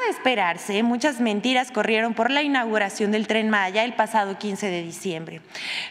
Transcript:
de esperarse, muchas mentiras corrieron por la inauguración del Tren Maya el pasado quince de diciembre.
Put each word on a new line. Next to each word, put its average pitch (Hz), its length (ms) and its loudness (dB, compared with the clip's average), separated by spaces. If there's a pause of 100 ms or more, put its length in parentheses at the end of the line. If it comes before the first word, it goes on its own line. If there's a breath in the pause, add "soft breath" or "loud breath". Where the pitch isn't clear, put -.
de 415 60 2
esperarse, 202 720 0
muchas 240 380 2
mentiras 247 520 2
corrieron 220 440 2
por 233 160 2
la 285 100 2
inauguración 214 680 0
del 214 160 0
Tren 220 240 2
Maya 202 320 2
el 240 100 -4
pasado 208 460 0
quince 202 320 -4
de 175 100 -2
diciembre. 165 600 -8 (500 loud breath)